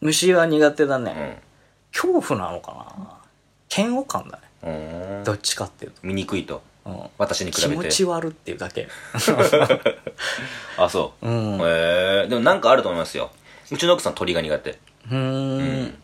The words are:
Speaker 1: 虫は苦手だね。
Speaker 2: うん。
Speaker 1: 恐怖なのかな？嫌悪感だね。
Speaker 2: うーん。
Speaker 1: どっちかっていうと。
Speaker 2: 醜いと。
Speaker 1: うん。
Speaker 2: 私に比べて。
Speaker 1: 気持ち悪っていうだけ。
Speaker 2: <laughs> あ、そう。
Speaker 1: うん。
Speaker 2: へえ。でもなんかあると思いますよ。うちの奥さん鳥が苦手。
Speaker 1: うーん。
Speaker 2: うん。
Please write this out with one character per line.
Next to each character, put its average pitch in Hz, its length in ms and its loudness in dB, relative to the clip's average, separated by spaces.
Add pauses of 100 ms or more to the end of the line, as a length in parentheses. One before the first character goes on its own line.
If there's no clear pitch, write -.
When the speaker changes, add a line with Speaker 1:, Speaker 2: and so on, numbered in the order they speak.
Speaker 1:
虫 156 320 4
は 170 140 6
苦 151 240 6
手 147 160 2
だ 135 100 0
ね。 80 420 -8 (560)
Speaker 2:
う - 120 0
ん。 359 120 4
Speaker 1:
恐 - 160 0
怖 104 40 -2
な 87 120 -6
の 87 100 -8
か - 100 -14 (260)
な？ - 220 -18 (560)
嫌 233 200 0
悪 269 120 -2
感 - 200 -6
だ - 120 -16
ね。 - 40 -20 (200)
Speaker 2:
う - 20 -16
ー 85 560 -8
ん。 - 20 -12
Speaker 1:
ど 107 100 0
っ 101 40 -4
ち - 160 -4
か 101 120 -4
っ - 40 -12
て - 160 -16
い - 40 -16
う - 20 -18
と。 - 100 -20
Speaker 2:
醜 95 380 -4
い 80 80 -8
と。 - 160 -10 (220)
Speaker 1:
う - 40 -10
ん。 92 140 -12 (160)
Speaker 2:
私 - 260 -2
に 85 60 -6
比 - 100 -2
べ - 60 2
て。 147 80 0
Speaker 1:
気 170 80 -4
持 160 60 -2
ち 185 160 2
悪 165 240 -2
っ - 20 -6
て - 200 -14
い - 40 -8
う - 20 -14
だ - 140 -8
け。 - 160 -8 (260)
Speaker 2:
<laughs> - 1600 0
あ、 90 120 4
そ 80 320 -2
う。 113 60 -6
Speaker 1:
う 117 40 0
ん。 107 280 0
Speaker 2:
へ 87 640 4
え。 - 20 -4
で 113 60 -2
も 120 80 2
な 156 140 6
ん 190 40 -2
か 117 120 4
あ 131 40 10
る 123 60 4
と 104 80 -2
思 87 80 -2
い - 20 0
ま 80 60 -2
す - 100 -10
よ。 62 140 -4 (420)
う 127 60 -4
ち 170 80 -2
の 175 80 6
奥 175 80 4
さ - 80 -2
ん - 60 -4
鳥 90 180 -2
が 82 80 0
苦 76 160 -2
手。 - 140 -8
Speaker 1:
う - 60 -16 (320)
ー 127 60 -2
ん。 135 440 -2
Speaker 2:
う - 20 -2
ん。 135 420 -4